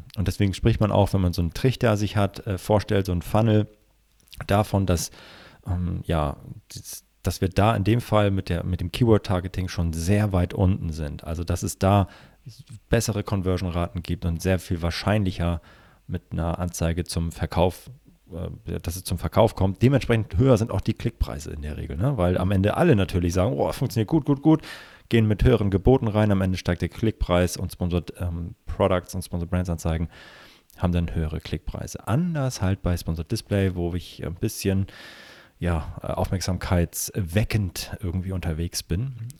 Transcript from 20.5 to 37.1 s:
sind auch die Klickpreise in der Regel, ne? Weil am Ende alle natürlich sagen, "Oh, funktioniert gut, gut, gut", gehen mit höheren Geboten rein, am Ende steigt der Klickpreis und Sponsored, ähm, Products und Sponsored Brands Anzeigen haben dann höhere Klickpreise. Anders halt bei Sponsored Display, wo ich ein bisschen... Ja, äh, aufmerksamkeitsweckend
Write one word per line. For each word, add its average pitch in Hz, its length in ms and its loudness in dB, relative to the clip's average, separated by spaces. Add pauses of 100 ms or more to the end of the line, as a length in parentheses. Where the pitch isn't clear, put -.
sind 113 100 -2
auch 101 120 -2
die 110 120 -2
Klickpreise - 560 -6
in 76 140 -10
der 73 140 -6
Regel, 73 200 -8
ne? 131 180 0
Weil 90 220 2
am 92 140 2
Ende 98 260 4
alle 156 180 6
natürlich 90 380 2
sagen, 95 220 2
"Oh, 95 160 0
funktioniert 117 380 -2
gut, 160 160 2
gut, 139 180 0
gut", 156 180 6 (480)
gehen 113 180 4
mit 107 160 2
höheren 110 280 4
Geboten 113 360 4
rein, 107 240 2
am 95 100 2
Ende 92 180 0
steigt - 240 -2
der 85 60 -2
Klickpreis 90 680 0
und 90 140 -6
Sponsored, 87 480 -2
ähm, 85 340 -6 (140)
Products 92 480 0
und 95 80 -6
Sponsored 85 260 -6
Brands 90 220 0
Anzeigen 82 380 -2 (680)
haben 90 160 0
dann 85 220 0
höhere 80 240 -4
Klickpreise. - 680 -10
Anders 147 540 -2
halt 95 220 0
bei 90 120 0
Sponsored 82 360 -6
Display, 98 440 0
wo 87 200 -2
ich - 280 -10
ein 82 120 -6
bisschen... 95 520 -2 (680)
Ja, 82 460 -2
äh, - 40 -8
aufmerksamkeitsweckend 92 1900 -2